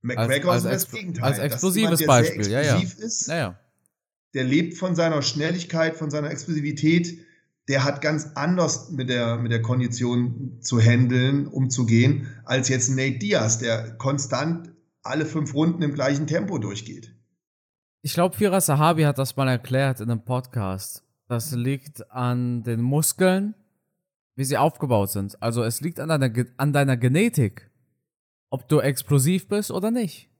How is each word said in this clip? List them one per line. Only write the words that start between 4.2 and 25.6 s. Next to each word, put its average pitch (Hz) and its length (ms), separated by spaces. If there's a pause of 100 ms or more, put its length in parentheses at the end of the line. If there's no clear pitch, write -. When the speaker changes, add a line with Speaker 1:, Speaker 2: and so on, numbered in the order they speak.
Speaker 1:
Der 131 100
lebt 151 320
von 180 200
seiner 160 260
Schnelligkeit, 160 760
von 151 140
seiner 151 200
Explosivität. 156 920 (480)
Der 135 160
hat 143 160
ganz 151 340
anders 165 560
mit 127 200
der, 117 260
mit 117 160
der 117 100
Kondition 123 1000
zu 120 200
handeln, 127 640
umzugehen, 123 800 (180)
als 127 240
jetzt 131 200
Nate 131 300
Diaz, 123 400
der 113 380
konstant 143 760 (300)
alle 143 240
fünf 139 280
Runden 165 280
im 139 120
gleichen 147 320
Tempo 180 320
durchgeht. - 560 (880)
Speaker 2:
Ich - 120
glaub, 180 200
Firas 196 320
Zahabi 156 360
hat 143 160
das 135 180
mal 135 100
erklärt 131 540
in 113 100
einem 110 140
Podcast. 107 800 (240)
Das 117 240
liegt 127 580
an 123 520
den 117 180
Muskeln, 185 720 (840)
wie 135 80
sie 131 120
aufgebaut 123 540
sind. 101 320
Also 117 200